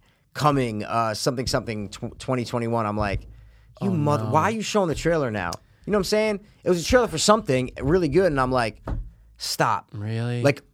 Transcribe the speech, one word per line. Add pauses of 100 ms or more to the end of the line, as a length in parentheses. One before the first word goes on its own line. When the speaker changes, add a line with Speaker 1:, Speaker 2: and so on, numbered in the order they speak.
(340)
Speaker 1:
"Coming,
uh,
something,
something,
tw-,
twenty
twenty-one."
I'm
like, (580)
"You
Speaker 2:
Oh,
Speaker 1:
mother-,
Speaker 2:
no.
Speaker 1:
why
are
you
showing
the
trailer
now?" (360)
You
know
what
I'm
saying? (240)
It
was
a
trailer
for
something (100)
really
good,
and
I'm
like, (540)
"Stop."
Speaker 2:
Really?
Speaker 1:
Like, (120)